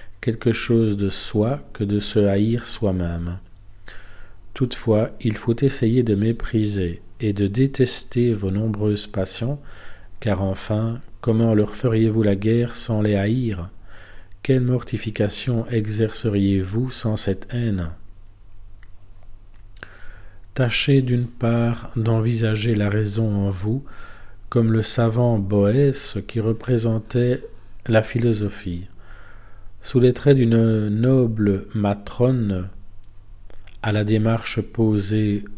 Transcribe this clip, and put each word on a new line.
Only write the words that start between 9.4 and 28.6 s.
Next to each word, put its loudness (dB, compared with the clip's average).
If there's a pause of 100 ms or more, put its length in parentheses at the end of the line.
car 0
enfin, -2 (200)
comment 4
leur 2
feriez-vous 4
la 6
guerre 2
sans -2
les 4
haïr ? 0 (720)
Quelle 4
mortification -2
exerceriez-vous 0
sans -2
cette -2
haine ? -2 (2750)
Tâchez 2
d'une 0
part 0
d'envisager 2
la 2
raison 0
en 0
vous, -2 (640)
comme 2
le 4
savant 2
Boès 2
qui -4
représentait 0 (420)
la 6
philosophie. -2 (920)